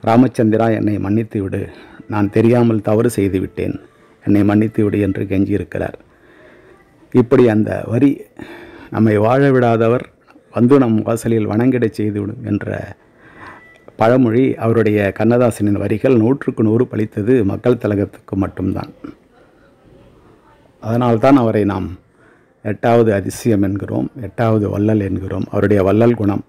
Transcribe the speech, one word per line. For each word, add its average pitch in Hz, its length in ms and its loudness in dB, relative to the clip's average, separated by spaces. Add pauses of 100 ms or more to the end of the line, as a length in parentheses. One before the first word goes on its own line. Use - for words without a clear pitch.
"ராமச்சந்திரா, 113 680 2
என்னை 104 240 -2
மன்னித்து 104 440 -4
விடு, 98 260 -8 (400)
நான் 104 220 -2
தெரியாமல் 117 500 2
தவறு 110 300 0
செய்து 98 300 -2
விட்டேன், - 400 -8 (440)
என்னை 101 200 2
மன்னித்து 107 400 2
விடு" 104 160 0
என்று 101 240 -2
கெஞ்சியிருக்கிறார். 95 680 -4 (1200)
இப்படி 123 360 4
அந்த 104 380 0
வரி, 131 340 0 (720)
"நம்மை 107 260 2
வாழ 127 340 4
விடாதவர் 117 500 2 (520)
வந்து 120 260 4
நம் 113 240 2
வாசலில் 113 460 -2
வணங்கிடச் 120 460 0
செய்துவிடும்" 107 500 -6
என்ற 101 520 -6 (1000)
பழமொழி, 120 580 2
அவருடைய 107 640 0
கண்ணதாசனின் 110 600 0
வரிகள் 107 380 0
நூற்றுக்கு 120 460 0
நூறு 113 240 2
பலித்தது 110 580 -2
மக்கள் 101 340 -2
திலகத்துக்கு 101 580 -4
மட்டும்தான். 92 560 -6 (1900)
அதனால்தான் 120 560 2
அவரை 110 280 2
நாம் 95 400 -6 (580)
எட்டாவது 113 520 2
அதிசயம் 98 480 -2
என்கிறோம், 101 480 -6 (120)
எட்டாவது 107 480 -2
வள்ளல் 104 300 0
என்கிறோம். 95 500 -6
அவருடைய 101 320 0
வள்ளல் 107 320 2
குணம் 104 340 -4